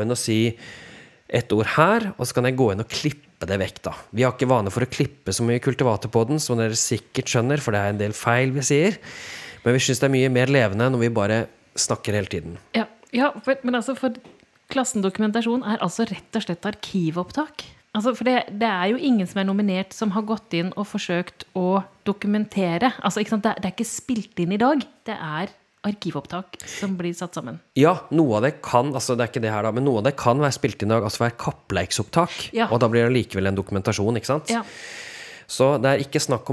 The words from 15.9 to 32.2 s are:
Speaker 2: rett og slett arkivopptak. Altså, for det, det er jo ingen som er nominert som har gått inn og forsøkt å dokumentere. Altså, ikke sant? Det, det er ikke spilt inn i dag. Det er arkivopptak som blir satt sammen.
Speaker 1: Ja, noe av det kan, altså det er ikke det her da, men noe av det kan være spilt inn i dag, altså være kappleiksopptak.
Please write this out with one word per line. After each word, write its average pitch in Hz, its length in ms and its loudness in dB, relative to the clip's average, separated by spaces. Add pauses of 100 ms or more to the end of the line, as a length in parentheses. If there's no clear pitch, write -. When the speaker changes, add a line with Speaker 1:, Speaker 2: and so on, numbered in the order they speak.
Speaker 2:
rett - 240 -8
og 214 80 -2
slett 175 240 -6
arkivopptak. 180 960 -4 (320)
Altså, 226 200 2
for - 80 -8
det, 247 220 2 (140)
det 226 80 2
er 190 240 2
jo 254 80 0
ingen 240 280 2
som 202 140 -4
er 190 60 0
nominert 196 460 0
som 214 180 -2
har 214 120 0
gått 214 300 -6
inn 170 220 0
og 202 120 -4
forsøkt - 560 -4 (120)
å 185 260 2 (260)
dokumentere. 202 880 0 (100)
Altså, 202 160 0
ikke 214 140 -2
sant? 202 100 0
Det, 220 160 0
det 190 80 -4
er 185 80 -6
ikke 233 140 -4
spilt - 500 -6
inn 175 160 0
i 208 60 0
dag. 269 220 4 (200)
Det 220 120 -8
er 156 360 -6 (320)
arkivopptak 180 840 -6
som 190 280 -6
blir 175 220 -4
satt 175 180 -10
sammen. 156 220 -10 (180)
Speaker 1:
Ja, 160 200 6 (160)
noe 139 260 4
av 107 80 2
det 151 60 2 (100)
kan, 127 320 2
altså 127 240 -2
det 120 80 0
er 113 60 -4
ikke 120 120 -4
det 110 80 0
her 104 140 -2
da, 110 80 0
men 123 100 0
noe 135 160 4
av 104 60 0
det 147 100 2
kan 123 240 4
være 143 140 2
spilt - 300 -2
inn 104 80 2
i - 20 6
dag, 113 100 4
altså 107 200 -2
være 113 180 0
kappleiksopptak. - 960 -2 (180)